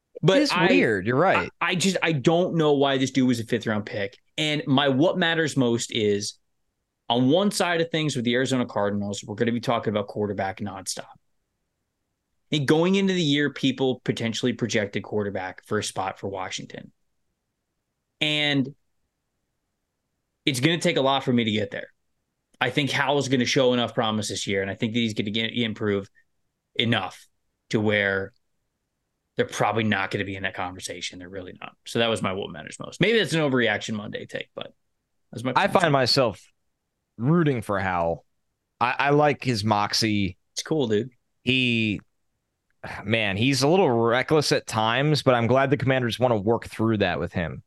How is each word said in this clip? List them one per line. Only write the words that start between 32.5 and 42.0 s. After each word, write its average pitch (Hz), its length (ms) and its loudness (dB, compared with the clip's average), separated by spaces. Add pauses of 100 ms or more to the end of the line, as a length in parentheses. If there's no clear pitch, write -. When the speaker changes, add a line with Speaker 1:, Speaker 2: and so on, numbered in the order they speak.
Speaker 1:
matters 80 300 -14
most. - 200 -14
Maybe 220 180 2
that's 165 140 0
an 160 80 0
overreaction 120 540 0
Monday 104 320 -10
take, - 280 -12
but - 180 -14 (580)
that's 113 140 -12
my 165 120 -2
Speaker 2:
I 185 100 4
Speaker 1:
point. 196 160 4
Speaker 2:
find 160 100 4
myself 127 480 2 (760)
rooting 143 460 2
for 101 160 -2
Howell. 87 460 -2 (560)
I, 123 180 2
I 139 120 2
like 147 340 4
his 113 200 -2
moxie. 104 720 0 (180)
Speaker 1:
It's - 80 -6
cool, 147 260 -2
dude. 110 220 0 (320)
Speaker 2:
He, 120 580 0 (1040)